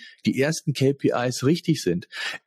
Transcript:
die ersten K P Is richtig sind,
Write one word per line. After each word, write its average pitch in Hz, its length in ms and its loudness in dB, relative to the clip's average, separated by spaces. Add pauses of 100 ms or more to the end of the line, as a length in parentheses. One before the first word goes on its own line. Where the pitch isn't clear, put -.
(260)
die 120 160 0
ersten 151 320 -2
K 135 200 2
P - 160 0
Is 123 360 -2
richtig 165 380 2
sind, 87 240 -2 (400)